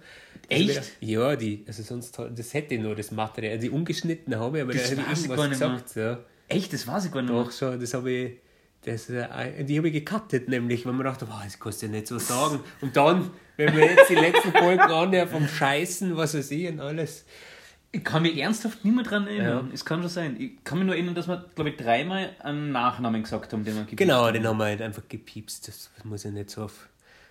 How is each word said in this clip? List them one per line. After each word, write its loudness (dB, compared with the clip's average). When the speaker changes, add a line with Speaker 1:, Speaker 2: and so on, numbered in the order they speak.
Speaker 1:
Also 4
Speaker 2:
Echt? -4
Speaker 1:
wieder, 0
ja, 2
die, -4
also -12
sonst, -12
das -10
hätte -4
ich -2
noch, -4
das -8
Material, -4
die -2
ungeschnitten -4
habe -2
ich, -2
aber -2
Speaker 2:
Das 0
Speaker 1:
da -2
hätte -2
ich -4
Speaker 2:
weiß -2
ich -4
Speaker 1:
irgendwas -2
Speaker 2:
gar 2
nicht -2
mehr. 2
Speaker 1:
gesagt, -18
ja. -4
Speaker 2:
Echt? -2
Das -6
weiß -2
ich -6
gar -2
nicht -2
Speaker 1:
Doch, 2
Speaker 2:
mehr. -8
Speaker 1:
schon, -4
das -6
hab -4
ich, -2
das, -6
äh, -6
die 0
hab 2
ich 0
gecuttet -4
nämlich, -2
weil -2
man -2
dachte, -6
boah, -12
das -14
kannst -8
du -6
ja -6
nicht -6
so -6
sagen. 0
Und -2
dann, 6
wenn 2
wir 10
jetzt 12
die 4
letzten 6
Folgen 6
anhören 6
vom 0
Scheißen, 0
was 0
weiß -4
ich -4
und -8
alles. -6
Speaker 2:
Ich -4
kann 2
mich 2
ernsthaft -2
nicht 4
mehr 0
dran -2
erinnern. -2
Speaker 1:
Ja. -10
Speaker 2:
Es -10
kann -2
schon -4
sein. -4
Ich -12
kann -2
mich 2
nur 2
erinnern, -2
dass -4
wir, -6
glaub -2
ich, -6
dreimal 0
einen -4
Nachnamen 0
gesagt -6
haben, -2
den -4
wir -4
gepiepst -10
Speaker 1:
Genau, 6
Speaker 2:
haben. 4
Speaker 1:
den 0
haben 2
wir 2
halt -2
einfach -8
gepiepst. -14
Das -18
muss -10
ja -8
nicht -8
so -10
auf, -14